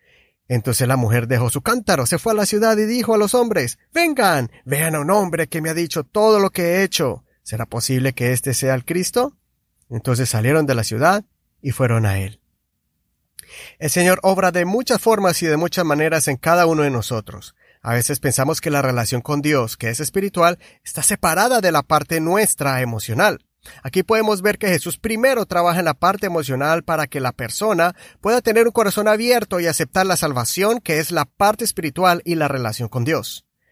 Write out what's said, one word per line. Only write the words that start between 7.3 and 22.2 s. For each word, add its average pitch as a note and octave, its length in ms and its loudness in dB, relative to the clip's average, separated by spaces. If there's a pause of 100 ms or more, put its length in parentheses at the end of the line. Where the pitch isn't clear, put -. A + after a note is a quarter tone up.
¿Será - 220 -8
posible C3 480 -2
que B2 180 0
este B2+ 200 -2
sea C3 220 0
el B2 100 -4
Cristo?". F#3 520 -2 (540)
Entonces B2 380 -2
salieron C#3 380 2
de C3+ 80 2
la A#2 80 0
ciudad D#3+ 420 0 (380)
y C#3 80 -4
fueron A#2 340 0
a G2 140 0
él. G2 220 -8 (1400)
El D3+ 120 -4
Señor F3+ 340 4
obra F#3+ 260 4
de F3 140 0
muchas A3 360 0
formas G3+ 400 2
y F3 60 -2
de D#3 100 2
muchas E3+ 280 -2
maneras D#3 420 0
en C#3 100 -2
cada E3+ 300 4
uno D#3+ 160 2
de C#3+ 80 2
nosotros. A2 640 -6 (260)
A A#2 140 -4
veces B2 240 -2
pensamos C#3 420 -2
que E3 100 -4
la C#3+ 120 0
relación B2 380 -2
con D3 220 -4
Dios, C#3 340 0
que A#2 120 -6
es A2+ 120 -4
espiritual, F3 580 0 (260)
está - 200 -8
separada G#3 560 2
de F#3 100 2
la D3 140 2
parte D#3 340 0
nuestra D#3+ 640 0